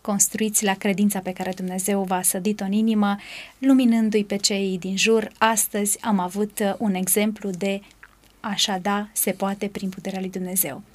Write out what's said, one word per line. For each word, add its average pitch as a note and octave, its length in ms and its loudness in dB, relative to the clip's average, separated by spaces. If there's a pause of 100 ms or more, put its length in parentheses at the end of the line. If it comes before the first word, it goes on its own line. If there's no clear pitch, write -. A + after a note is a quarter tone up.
construiți G#3+ 600 0
la G3 100 2
credința G3 460 2
pe F#3 120 -6
care F#3 200 -6
Dumnezeu F#3 520 -2
v-a F#3 180 0
sădit-o G3 420 -2
în F#3+ 80 -2
inimă, G#3 440 2 (420)
luminându-i A3+ 680 4
pe G#3 120 -4
cei G3 440 0
din F#3+ 180 -4
jur. A3 400 2
Astăzi G#3+ 640 0
am G#3 180 2
avut, G3 400 -4
uh, G3 180 2
un G#3 160 0
exemplu G#3 560 0
de G3 320 -4 (580)
așa G3 380 -2
da, G3+ 360 0
se - 180 0
poate G3 360 -2
prin G3+ 220 -4
puterea F#3+ 300 -8
lui F#3 100 -6
Dumnezeu. F#3 520 -6 (140)